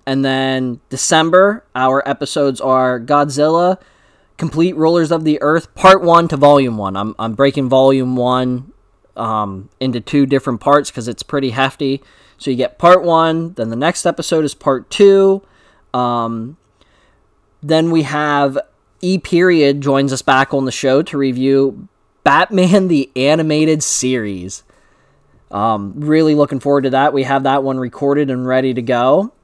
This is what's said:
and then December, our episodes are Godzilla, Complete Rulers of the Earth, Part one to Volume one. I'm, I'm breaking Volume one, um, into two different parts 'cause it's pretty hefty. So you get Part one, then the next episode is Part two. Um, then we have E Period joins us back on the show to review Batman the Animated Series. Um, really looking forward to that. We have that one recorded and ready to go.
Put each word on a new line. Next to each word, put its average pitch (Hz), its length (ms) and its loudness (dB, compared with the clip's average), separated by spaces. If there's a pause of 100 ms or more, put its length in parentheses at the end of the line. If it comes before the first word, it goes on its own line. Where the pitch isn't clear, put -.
and 135 180 -2
then 131 560 -2 (100)
December, 175 840 2
our 131 340 0
episodes 139 540 -2
are 127 380 0
Godzilla, 147 840 0 (560)
Complete 165 380 -2
Rulers 160 360 2
of 165 120 -2
the 151 180 0
Earth, 156 320 -2
Part 190 300 6
one 170 240 4
to 160 100 -4
Volume 139 400 4
one. 98 180 -6
I'm, 104 220 -6
I'm 113 160 -6
breaking 135 340 0
Volume 131 480 2
one, 127 580 -2 (420)
um, 107 540 -6 (100)
into 127 200 -4
two 139 280 0
different 131 340 -2
parts 143 300 2
'cause 117 160 -10
it's 120 160 -10
pretty 139 260 -4
hefty. 135 540 -4 (340)
So - 140 -6
you 123 60 -2
get 123 200 -4
Part 180 260 4
one, 165 500 0
then 113 180 -6
the 113 40 -8
next 151 300 -4
episode 170 400 -2
is 139 80 -6
Part - 380 -4
two. 196 500 4 (540)
Um, 120 600 -4 (1080)
then 160 260 0
we 165 140 2
have 143 560 -2 (420)
E 185 160 0
Period 165 640 2
joins 139 320 0
us 131 80 -6
back - 320 0
on 135 120 -2
the 131 60 -4
show 135 300 0
to 160 160 -8
review 135 720 0 (360)
Batman 185 640 2
the 151 280 0
Animated 156 680 0
Series. 104 800 -6 (880)
Um, 101 460 -4
really 156 400 0
looking 143 240 0
forward 143 240 0
to 131 60 -2
that. 135 240 0
We 135 100 0
have 135 200 -2
that 139 200 0
one 131 160 -4
recorded 139 500 -2
and 127 160 -6
ready 131 280 0
to 123 80 -4
go. 131 500 0 (120)